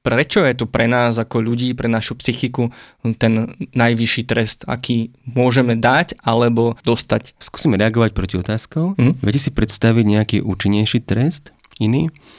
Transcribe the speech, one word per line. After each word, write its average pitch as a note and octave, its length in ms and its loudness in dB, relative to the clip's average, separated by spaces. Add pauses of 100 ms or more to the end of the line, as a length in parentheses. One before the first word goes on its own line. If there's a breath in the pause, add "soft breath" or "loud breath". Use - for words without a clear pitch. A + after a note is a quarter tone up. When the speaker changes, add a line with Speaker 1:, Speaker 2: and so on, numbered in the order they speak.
Speaker 1:
Prečo B2+ 400 0
je C3+ 100 4
to B2 140 -4
pre A#2 180 0
nás A#2+ 320 2
ako A2+ 240 -2
ľudí, A#2+ 320 -2
pre B2 140 -6
našu A2+ 280 -2
psychiku B2 540 -4 (460 loud breath)
ten A2+ 340 0 (220)
najvyšší A#2 540 0
trest, A2+ 400 -2
aký A#2+ 600 -4
môžeme B2 480 2
dať B2 480 0
alebo A#2 600 2
dostať? A#2 560 -2
Speaker 2:
Skúsime - 400 -2
reagovať A2 340 2
proti F#2+ 240 -4
otázkou. A#2 580 -4
Speaker 1:
Mhm. C3 240 2
Speaker 2:
Viete G#2+ 220 0
si - 80 -2
predstaviť A2+ 560 2
nejaký G#2+ 360 2
účinnejší G#2+ 600 0
trest? B2 540 -4 (220)
Iný? C3+ 340 0 (260 loud breath)